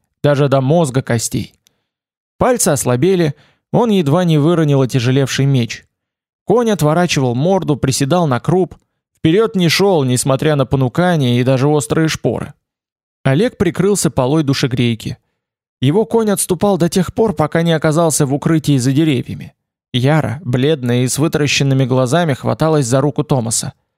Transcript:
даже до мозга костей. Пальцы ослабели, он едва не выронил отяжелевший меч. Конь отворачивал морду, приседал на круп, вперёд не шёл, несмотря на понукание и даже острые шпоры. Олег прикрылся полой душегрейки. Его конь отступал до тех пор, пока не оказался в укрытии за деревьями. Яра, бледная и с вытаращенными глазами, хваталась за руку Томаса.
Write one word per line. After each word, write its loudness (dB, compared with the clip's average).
даже 2
до 2
мозга 0
костей. -4
Пальцы 0
ослабели, 0
он 2
едва 2
не 2
выронил 2
отяжелевший 0
меч. -2
Конь 0
отворачивал 0
морду, 0
приседал 0
на -2
круп, -2
вперёд 0
не 2
шёл, 2
несмотря 0
на 2
понукание 0
и 2
даже 2
острые 0
шпоры. -6
Олег 0
прикрылся 0
полой 0
душегрейки. -2
Его 2
конь 0
отступал 0
до 2
тех -2
пор, 0
пока -2
не 0
оказался 0
в -2
укрытии 0
за 0
деревьями. -2
Яра, 0
бледная 0
и -2
с -6
вытаращенными 0
глазами, 0
хваталась -2
за 0
руку -2
Томаса. -4